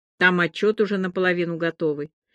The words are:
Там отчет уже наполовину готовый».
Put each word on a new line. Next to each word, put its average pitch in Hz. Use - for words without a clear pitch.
Там 180
отчет 202
уже 202
наполовину 180
готовый». 156